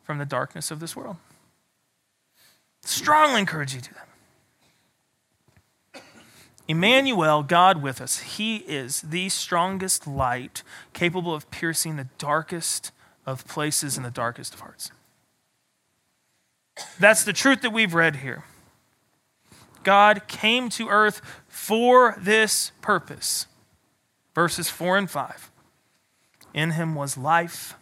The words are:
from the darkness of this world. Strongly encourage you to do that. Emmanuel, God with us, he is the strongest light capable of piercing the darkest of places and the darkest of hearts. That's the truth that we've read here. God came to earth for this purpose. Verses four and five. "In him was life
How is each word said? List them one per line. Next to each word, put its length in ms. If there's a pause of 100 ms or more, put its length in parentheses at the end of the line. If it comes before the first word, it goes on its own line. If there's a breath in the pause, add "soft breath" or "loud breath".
from 160
the 80
darkness 460
of 80
this 160
world. 220 (1600 soft breath)
Strongly 580
encourage 360
you 60
to 80
do 60 (2000)
that. 100 (640 soft breath)
Emmanuel, 760
God 400
with 180
us, 180
he 380
is 440
the 280
strongest 800
light 560 (300 loud breath)
capable 420
of 160
piercing 460
the 100 (100)
darkest 760 (360 soft breath)
of 200
places 480
and 80
the 80
darkest 440
of 60
hearts. 300 (2000)
That's 240
the 100
truth 280
that 100
we've 220
read 240
here. 260 (1400 soft breath)
God 440
came 440
to 180
earth 320 (260 loud breath)
for 720
this 540 (100)
purpose. 680 (880)
Verses 340
four 280
and 120
five. 400 (1040)
"In 180
him 220
was 240
life 640